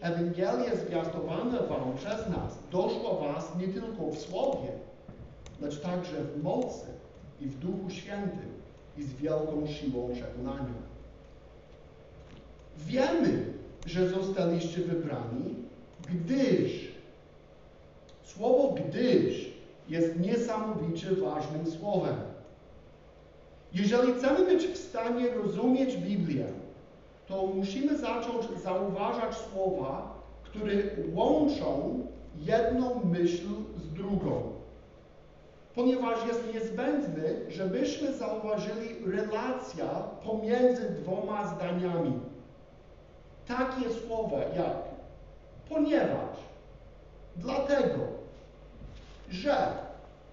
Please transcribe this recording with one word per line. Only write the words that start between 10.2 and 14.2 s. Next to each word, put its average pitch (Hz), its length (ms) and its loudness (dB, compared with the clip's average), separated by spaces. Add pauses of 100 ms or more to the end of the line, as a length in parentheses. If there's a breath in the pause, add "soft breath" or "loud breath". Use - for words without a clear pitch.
Wiemy, 262 680 4 (400)
że 175 240 4
zostaliście 180 720 2